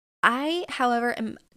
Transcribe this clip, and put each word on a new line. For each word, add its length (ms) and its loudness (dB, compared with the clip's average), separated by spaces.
I, 480 2
however, 480 0
am 200 -8